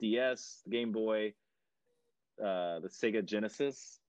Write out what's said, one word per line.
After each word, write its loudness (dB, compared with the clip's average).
D 4
S, 0
the -12
Game 0
Boy, 2
uh, 0
the -8
Sega 0
Genesis. -2